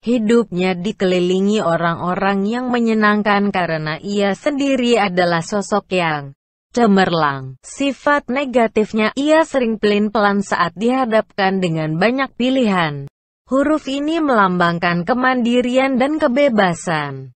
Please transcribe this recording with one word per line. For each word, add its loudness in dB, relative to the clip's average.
Hidupnya 0
dikelilingi 0
orang-orang -2
yang -2
menyenangkan 2
karena -4
ia -2
sendiri 0
adalah 0
sosok -4
yang -4
cemerlang. 2
Sifat -2
negatifnya, 0
ia 2
sering -2
pelin-pelan 2
saat -2
dihadapkan 0
dengan -2
banyak 0
pilihan. 0
Huruf 0
ini -4
melambangkan 0
kemandirian 0
dan 0
kebebasan. 0